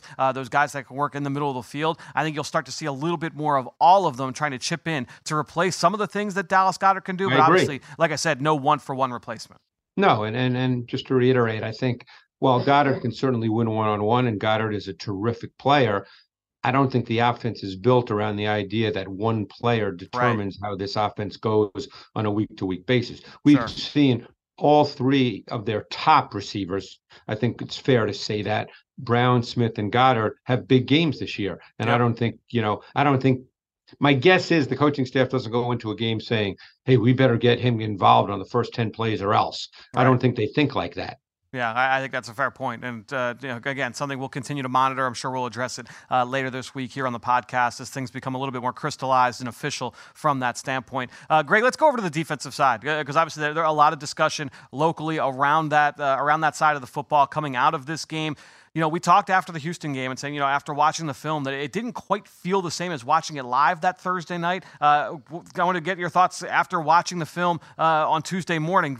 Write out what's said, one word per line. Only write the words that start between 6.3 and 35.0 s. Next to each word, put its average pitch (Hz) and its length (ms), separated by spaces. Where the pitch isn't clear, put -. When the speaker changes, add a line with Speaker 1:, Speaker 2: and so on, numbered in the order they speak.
Speaker 1:
that 190 120
Dallas 190 300
Goedert 196 260
can 190 120
do. 190 100
Speaker 2:
I 190 40
Speaker 1:
But 131 100
Speaker 2:
agree. 156 60
Speaker 1:
obviously, 160 360
like - 140
I 147 40
said, 139 280
no 156 100
one-for-one 135 580
replacement. - 480
Speaker 2:
No, 147 260
and, 110 140
and, 127 180
and 127 320
just - 200
to 135 80
reiterate, 120 480
I 110 80
think 127 340
while 127 260
Goedert 139 380
can 123 100
certainly 113 380
win 113 220
one-on-one, 107 560
and 104 120
Goedert 110 360
is 98 120
a 98 60
terrific 104 640
player, 120 480
I 123 80
don't 135 200
think 120 160
the 113 120
offense 120 440
is 95 120
built 120 360
around 104 240
the 104 140
idea 107 420
that 95 160
one 104 400
player 113 420
Speaker 1:
Right. 90 80
Speaker 2:
determines 104 640
how 104 140
this 98 200
offense 104 420
goes 107 500
on 107 120
a 104 40
week-to-week 98 540
basis. 120 360
We've 147 140
Speaker 1:
Sure. 113 100
Speaker 2:
seen - 600
all 147 300
three 127 640
of 107 160
their 104 240
top 135 460
receivers, 95 640
I 117 60
think 110 260
it's 120 160
fair 120 300
to 101 80
say 107 300
that, 107 260
Brown, 123 420
Smith, 117 380
and 104 120
Goedert, 120 420
have - 240
big 131 180
games 147 340
this - 200
year. 92 200
And 113 100
I 123 40
Speaker 1:
Yep. 120 60
Speaker 2:
don't 120 200
think, 113 160
you 113 120
know, 104 200
I 139 80
don't 139 180
think, 131 200
my 143 140
guess 170 380
is 151 160
the 127 100
coaching 143 300